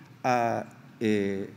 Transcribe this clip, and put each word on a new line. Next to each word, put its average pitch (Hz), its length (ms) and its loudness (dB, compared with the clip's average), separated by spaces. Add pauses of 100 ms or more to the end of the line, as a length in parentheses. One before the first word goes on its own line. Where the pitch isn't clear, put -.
(220)
a, 117 440 0 (340)
eh, 101 560 0